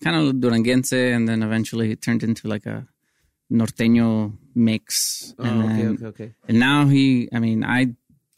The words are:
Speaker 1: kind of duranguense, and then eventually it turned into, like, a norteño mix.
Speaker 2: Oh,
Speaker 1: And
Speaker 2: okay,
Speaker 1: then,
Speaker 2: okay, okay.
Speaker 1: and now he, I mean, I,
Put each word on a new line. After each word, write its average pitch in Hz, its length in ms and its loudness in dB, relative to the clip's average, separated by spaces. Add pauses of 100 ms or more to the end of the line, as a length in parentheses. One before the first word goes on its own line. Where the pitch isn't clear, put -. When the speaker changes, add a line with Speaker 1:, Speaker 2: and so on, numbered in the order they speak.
Speaker 1:
kind 165 160 -2
of 143 180 0
duranguense, 123 800 0
and 117 120 0
then 113 140 -2
eventually 110 500 -2
it 110 100 -8
turned 117 220 -2
into, 110 260 -4
like, 107 160 -6
a 110 200 -10 (640)
norteño 113 840 2 (220)
mix. - 840 -2
Speaker 2:
Oh, 120 40 -8
Speaker 1:
And 113 200 0
Speaker 2:
okay, 110 180 0
Speaker 1:
then, 110 120 0
Speaker 2:
okay, 117 120 -8
okay. 110 280 -14 (140)
Speaker 1:
and 113 120 2
now 143 280 4
he, 135 460 4
I 120 60 -2
mean, 113 240 0
I, 123 300 0 (440)